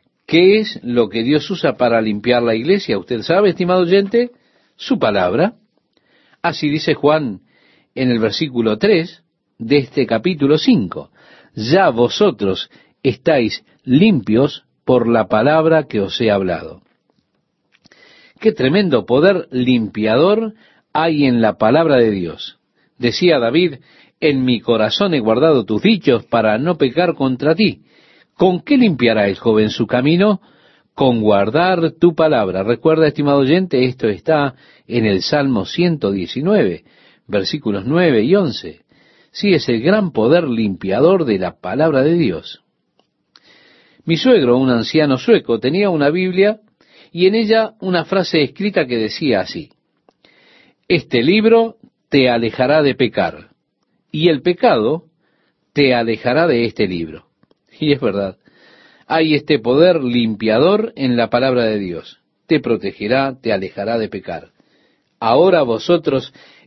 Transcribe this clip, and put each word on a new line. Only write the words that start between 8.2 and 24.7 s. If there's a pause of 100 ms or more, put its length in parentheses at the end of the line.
tres (360)
de
este
capítulo
cinco. (440)
"Ya
vosotros (320)
estáis (180)
limpios (200)
por
la
palabra
que
os
he
hablado". (1600)
Qué
tremendo
poder
limpiador (400)
hay
en
la
palabra
de
Dios. (400)
Decía
David, (440)
"En
mi
corazón